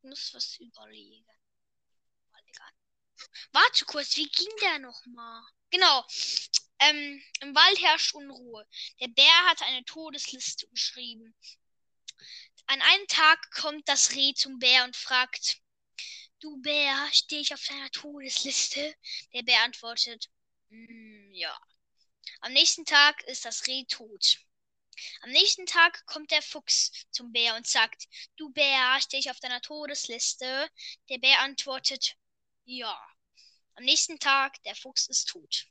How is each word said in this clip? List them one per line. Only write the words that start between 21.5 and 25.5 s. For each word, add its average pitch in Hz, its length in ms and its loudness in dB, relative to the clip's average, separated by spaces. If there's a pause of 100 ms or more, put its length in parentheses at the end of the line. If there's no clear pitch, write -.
Am 240 100 -8
nächsten 320 320 4
Tag 294 400 4
ist 262 220 -10
das - 200 -8
Reh 262 200 -4
tot. - 500 0 (880)
Am 240 80 -16
nächsten 370 340 2